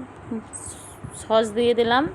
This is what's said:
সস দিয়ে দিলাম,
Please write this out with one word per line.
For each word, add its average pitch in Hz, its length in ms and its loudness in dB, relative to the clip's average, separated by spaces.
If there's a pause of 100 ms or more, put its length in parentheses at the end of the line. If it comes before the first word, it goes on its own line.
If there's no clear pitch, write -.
(1160)
সস 220 360 2
দিয়ে 240 220 4
দিলাম, 233 420 4